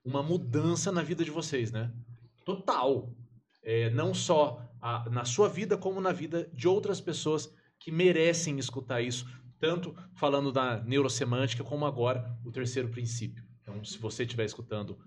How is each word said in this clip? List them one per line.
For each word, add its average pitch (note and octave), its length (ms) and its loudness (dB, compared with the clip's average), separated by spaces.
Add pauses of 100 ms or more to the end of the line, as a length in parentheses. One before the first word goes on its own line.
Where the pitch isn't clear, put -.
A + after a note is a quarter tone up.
uma C#3 180 -2
mudança E3 720 2
na E3+ 100 2
vida D#3+ 220 0
de D3+ 60 -8
vocês, C#3 420 -2
né? A2+ 180 -2 (540)
Total! C#3 680 0 (500)
É, A2+ 280 2
não D#3+ 240 2
só D3+ 480 4 (180)
a, A#2 300 -4
na A#2+ 140 -2
sua G3+ 240 4
vida, F#3+ 280 -2
como F#3+ 240 -4
na F#3 120 2
vida E3 400 -4
de C3+ 160 2
outras G3 320 2
pessoas D#3 520 -2 (260)
que - 120 -12
merecem E3 680 4
escutar B2 420 -4
isso, B2 260 -2 (320)
tanto E3+ 360 0 (200)
falando C#3 380 2
da B2 320 2
neurosemântica, B2+ 800 2
como D3 200 -2
agora B2 600 0
o A#2 80 -10
terceiro B2 360 -2
princípio. - 560 -6 (180)
Então, G#2 220 -10
se - 140 -12
você A2 240 -4
estiver A#2 220 -2
escutando G#2 640 -8